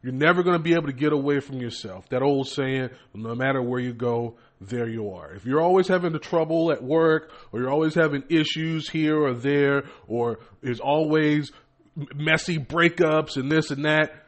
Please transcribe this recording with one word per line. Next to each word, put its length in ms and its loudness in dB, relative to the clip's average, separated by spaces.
You're 100 -8
never 300 2
gonna 160 2
be 160 2
able 120 0
to 60 -6
get 200 0
away 280 0
from 200 -10
yourself. 480 -10
That 140 0
old 260 0
saying, 420 -4
"No 200 -8
matter 280 0
where 160 -2
you 140 -4
go, 440 -4
there 280 -6
you 220 -6
are." 220 -16
If 120 -18
you're 160 0
always 260 4
having 260 0
the 60 -4
trouble 540 0
at 100 -2
work, 480 2
or 80 -4
you're 100 -2
always 240 2
having 340 2
issues 600 0
here 280 0
or 160 2
there, 520 2
or 320 -2
there's 200 -4
always 720 2
m-, 200 -10
messy 420 -2
breakups 760 2
and 140 -4
this 200 2
and 140 -4
that 280 2